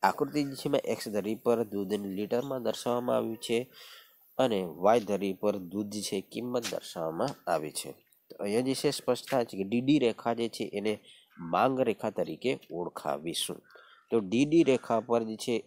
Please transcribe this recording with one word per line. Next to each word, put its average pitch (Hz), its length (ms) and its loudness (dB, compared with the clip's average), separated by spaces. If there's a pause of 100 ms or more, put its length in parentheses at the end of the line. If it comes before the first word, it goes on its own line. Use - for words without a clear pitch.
આકૃતિ 143 400 2
જે 139 120 -6
છે - 120 -6
એમાં 139 140 2
એક્સ - 260 -4
ધરી 104 280 -2
પર 117 280 2
દૂધને 101 440 -2
લીટરમાં 120 560 -2
દર્શાવવામાં 120 520 0
આવ્યું 113 220 0
છે 120 300 0 (680)
અને 113 260 2
વાય 90 360 2
ધરી 98 340 0
પર 104 240 0
દૂધ 98 320 -6
જે 104 120 -6
છે 98 200 -4
કિંમત 123 500 -6
દર્શાવવામાં 87 800 -4
આવી 78 200 0
છે. - 200 -8 (380)
તો - 60 -18
અહીંયા 104 260 0
જે 131 140 0
છે 147 160 0
સ્પષ્ટ - 380 -2
થાય 123 160 2
છે 98 120 -8
કે 95 60 -2
ડી 120 180 2
ડી 143 180 6
રેખા 117 340 2
જે 117 160 0
છે - 140 -6 (100)
એને 107 260 -2 (400)
માંગ 98 400 2
રેખા 113 300 0
તરીકે 85 500 -2 (120)
ઓળખાવીશું. 80 920 -4 (500)
તો 117 80 4
ડી 107 260 2
ડી 160 180 6
રેખા 120 360 4
પર 117 240 2
જે 110 120 -6
છે 117 320 -2